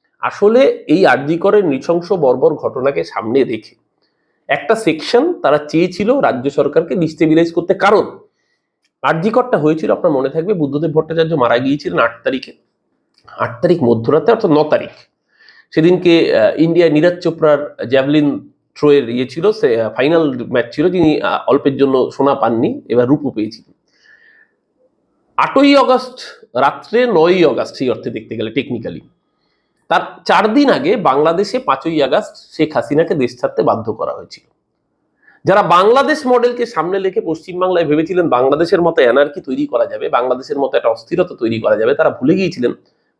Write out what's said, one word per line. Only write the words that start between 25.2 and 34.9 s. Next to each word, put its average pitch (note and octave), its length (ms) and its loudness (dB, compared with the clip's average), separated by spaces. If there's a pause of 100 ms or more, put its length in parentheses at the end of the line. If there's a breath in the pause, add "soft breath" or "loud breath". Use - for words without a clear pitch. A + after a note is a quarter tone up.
আটই C#4+ 400 4
অগস্ট - 680 -2 (140)
রাত্রে D3 500 0
নয়ই F3 380 4
অগস্ট, A#2+ 320 0
সেই B2+ 140 -2
অর্থে A#2+ 200 -6
দেখতে A2 260 -10
গেলে A2 140 -6
technically, A2+ 500 -6 (880)
তার F#3 120 0 (240)
চার G#3 300 2
দিন C#4+ 160 4
আগে D#3+ 260 0
বাংলাদেশে E3 640 0
পাঁচই D#3 440 -2
আগস্ট - 540 -4
শেখ D#3 180 0
হাসিনাকে D3 400 0
দেশ B2 260 -4
ছাড়তে - 220 -2
বাধ্য A2 300 -2
করা - 200 -8
হয়েছিল। - 380 -18 (960 soft breath)